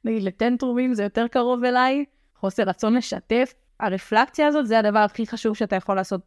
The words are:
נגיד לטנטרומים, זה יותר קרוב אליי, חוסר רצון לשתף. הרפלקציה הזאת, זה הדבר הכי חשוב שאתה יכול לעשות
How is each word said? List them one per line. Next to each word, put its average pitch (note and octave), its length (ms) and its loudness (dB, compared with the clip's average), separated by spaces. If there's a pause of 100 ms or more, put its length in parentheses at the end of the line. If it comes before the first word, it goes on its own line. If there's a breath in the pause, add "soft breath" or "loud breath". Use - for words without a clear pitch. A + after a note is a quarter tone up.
נגיד A3 200 -2
לטנטרומים, B3 680 0
זה G#3 100 -2
יותר A3+ 240 -2
קרוב B3 360 0
אליי, B3+ 420 2 (300)
חוסר G3 280 -2
רצון G#3+ 300 0
לשתף. B3 600 -2 (260)
הרפלקציה A3 680 0
הזאת, D4 200 0
זה A3+ 120 4
הדבר G#3 200 2
הכי G#3+ 280 0
חשוב A3 280 -4
שאתה G#3 200 -2
יכול G3 200 -2
לעשות F#3+ 320 -4